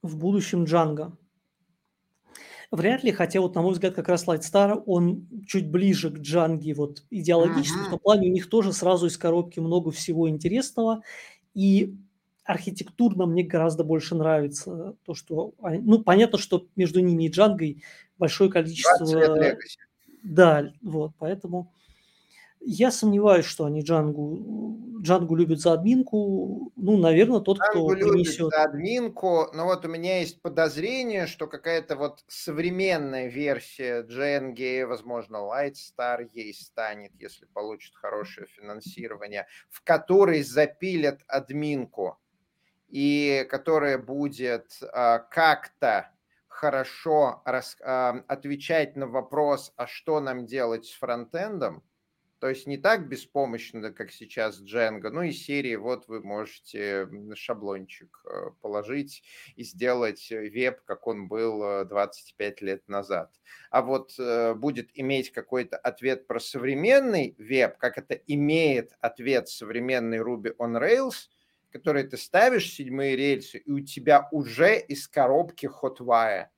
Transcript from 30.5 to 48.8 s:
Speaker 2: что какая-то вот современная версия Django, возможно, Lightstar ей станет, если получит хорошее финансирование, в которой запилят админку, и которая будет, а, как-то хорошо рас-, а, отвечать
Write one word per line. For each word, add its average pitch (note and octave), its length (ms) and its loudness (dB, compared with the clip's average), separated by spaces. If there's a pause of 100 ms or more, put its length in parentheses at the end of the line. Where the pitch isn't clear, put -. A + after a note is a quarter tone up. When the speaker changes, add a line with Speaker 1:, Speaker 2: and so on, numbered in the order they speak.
Speaker 2:
что - 220 -10
какая-то E3 480 -6
вот C#3+ 320 -8
современная D#3+ 1000 -4
версия B2 760 -6
Django, C3 840 -4
возможно, A#2 520 -10
Lightstar A#2+ 960 -6
ей G#2+ 200 -12
станет, G#2 680 -12
если - 260 -20
получит G#2+ 500 -12
хорошее G#2 520 -10
финансирование, G#2 1000 -14 (220)
в - 140 -20
которой E3+ 600 4
запилят D3 840 0
админку, C#3 920 -6 (680)
и C#3 600 0
которая C#3+ 480 0
будет, B2+ 800 -6 (160)
а, A#2 260 4
как-то C#3+ 920 2 (360)
хорошо C#3 1000 0
рас-, B2+ 380 -4
а, B2+ 440 -2
отвечать C#3+ 680 -2